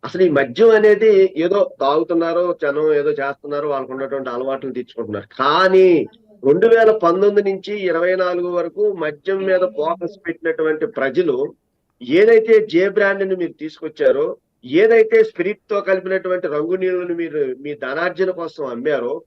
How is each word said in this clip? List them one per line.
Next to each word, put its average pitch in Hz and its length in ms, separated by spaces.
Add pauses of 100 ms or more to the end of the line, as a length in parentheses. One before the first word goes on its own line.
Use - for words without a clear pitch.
అసలు - 240
ఈ - 20
మద్యం 143 400 (100)
అనేది 214 340 (320)
ఏదో 196 140 (240)
తాగుతున్నారో, 165 640 (160)
జనం 151 400
ఏదో 147 100 (120)
చేస్తున్నారో, 143 500
వాళ్ళకు 131 240
ఉన్నటువంటి 135 380
అలవాట్లు 131 440
తీర్చుకుంటున్నారు. 107 500 (140)
కానీ 185 460 (580)
రెండు 185 260
వేల 226 180 (120)
పంతొమ్మిది 202 460
నుంచి 196 240 (160)
ఇరవై 170 260
నాలుగు 180 420
వరకు 170 260 (200)
మద్యం 156 420
మీద 185 180 (140)
ఫోకస్ 170 480
పెట్టినటువంటి 160 600 (120)
ప్రజలు 139 380 (840)
ఏదైతే 226 340 (200)
జే 175 100 (140)
బ్రాండ్‌ని 196 440
మీరు 165 200
తీసుకొచ్చారో, 151 640 (560)
ఏదైతే 220 360 (120)
స్పిరిట్‌తో 202 480 (100)
కలిపినటువంటి 185 640
రంగు 156 280
నీళ్ళను 180 400
మీరు 156 200 (220)
మీ 147 80 (140)
ధనార్జన 175 440 (100)
కోసం 156 340
అమ్మారో 127 400 (140)